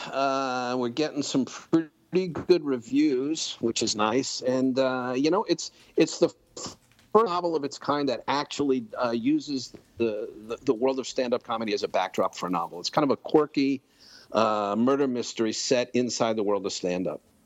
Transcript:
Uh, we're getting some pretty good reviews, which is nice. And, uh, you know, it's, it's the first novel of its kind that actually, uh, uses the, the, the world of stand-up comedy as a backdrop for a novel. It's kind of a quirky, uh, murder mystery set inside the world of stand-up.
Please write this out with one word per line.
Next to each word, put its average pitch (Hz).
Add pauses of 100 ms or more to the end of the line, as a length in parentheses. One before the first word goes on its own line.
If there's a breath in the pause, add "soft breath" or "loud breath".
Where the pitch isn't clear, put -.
Uh, 131
we're 123
getting 143
some 131
pretty -
good 170
reviews, 139
which 113
is 110
nice. 110
And, 131
uh, 127
you 147
know, 202
it's, - (260 soft breath)
it's -
the 165 (260)
first - (500)
novel 175
of 143
its -
kind 147
that 117
actually, 135 (180)
uh, 120
uses 135 (240)
the, 107 (180)
the, 110
the 135
world 131
of 123
stand-up 123
comedy 113
as 101
a 101
backdrop 95
for -
a 87
novel. 85
It's -
kind 151
of 139
a 117
quirky, 139 (500 loud breath)
uh, 104
murder 135
mystery 117
set 123
inside 117
the 107
world 101
of 95
stand-up. 90 (240)